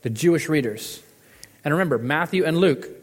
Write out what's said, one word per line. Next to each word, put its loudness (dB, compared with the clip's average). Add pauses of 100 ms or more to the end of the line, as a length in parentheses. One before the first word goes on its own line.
the -4
Jewish 0
readers, -4 (600)
and 0
remember, 2
Matthew 0
and 2
Luke 2 (140)